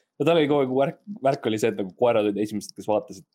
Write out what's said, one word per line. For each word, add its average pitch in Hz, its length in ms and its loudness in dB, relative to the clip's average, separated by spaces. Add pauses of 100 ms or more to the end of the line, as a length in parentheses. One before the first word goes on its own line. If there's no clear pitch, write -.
(180)
no 143 80 0
tal 165 140 4
oli 143 100 2
kogu 147 140 2
aeg 127 100 -4
värk, 135 240 0 (240)
värk 135 240 0
oli 110 160 0
see, 117 80 2
et 98 80 -6
nagu 95 160 -6
koerad 113 320 2
olid 101 160 0
esimesed, 107 320 -6
kes 95 140 -14
vaatasid 101 460 -2